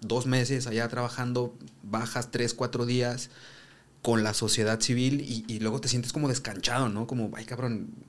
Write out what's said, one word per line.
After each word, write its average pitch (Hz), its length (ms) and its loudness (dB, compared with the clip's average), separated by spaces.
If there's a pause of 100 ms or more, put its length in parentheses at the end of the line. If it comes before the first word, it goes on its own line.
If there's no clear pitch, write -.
dos 120 240 0
meses 127 400 2
allá 117 220 0
trabajando, 123 680 -2 (260)
bajas 113 480 -2
tres, 120 220 0
cuatro 123 320 -2
días 120 460 0 (720)
con 113 200 4
la 107 120 2
sociedad 110 460 2
civil 131 420 4
y, 113 240 -4
y 110 140 -4
luego 110 200 0
te 131 80 -2
sientes 120 240 0
como 151 160 2
descanchado, 120 640 0
¿no? 107 160 -2
Como, 117 300 -2
"Ay, 113 100 -10
cabrón, 117 420 -4 (200)